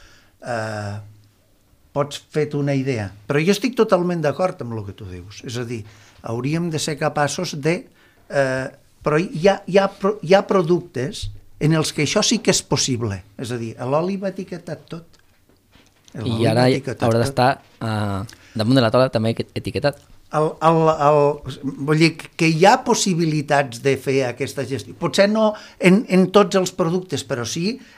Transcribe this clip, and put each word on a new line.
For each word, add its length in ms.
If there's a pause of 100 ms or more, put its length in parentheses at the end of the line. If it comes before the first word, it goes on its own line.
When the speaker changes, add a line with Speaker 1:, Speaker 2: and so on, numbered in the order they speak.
(440)
Speaker 1:
Eh, 540 (920)
pots 360
fer-te 280
una 180
idea. 360 (160)
Però 160
jo 80
estic 240
totalment 460
d'acord 400
amb 120
el 120
que 80
tu 120
dius. 400
És 120
a 80
dir, 180 (380)
hauríem 480
de 100
ser 180
capaços 640
de, 260 (420)
eh, 400 (340)
però 160
hi 280
ha, 200
hi 100
ha 120
pro-, 320
hi 120
ha 140
productes 840 (300)
en 140
els 200
que 100
això 200
sí 160
que 120
és 120
possible. 580 (160)
És 140
a 60
dir, 220
l'oli 380
va 120
etiquetat 600
tot. 160 (1120)
Speaker 2:
I 40
Speaker 1:
L'oli 280
Speaker 2:
ara 140
Speaker 1:
va 80
etiquetat 340
Speaker 2:
haurà 160
Speaker 1:
tot. 60
Speaker 2:
d'estar, 360 (200)
eh, 420 (320)
damunt 200
de 60
la 100
taula 180
també 260 (180)
etiquetat. 440 (360)
Speaker 1:
El, 160 (140)
el, 160 (100)
el, 720 (220)
vull 140
dir 180
que 300
hi 180
ha 180
possibilitats 1000
de 140
fer 280
aquesta 400
gestió. 300
Potser 340
no 240 (260)
en, 300
en 220
tots 240
els 160
productes, 520
però 220
sí 340 (180)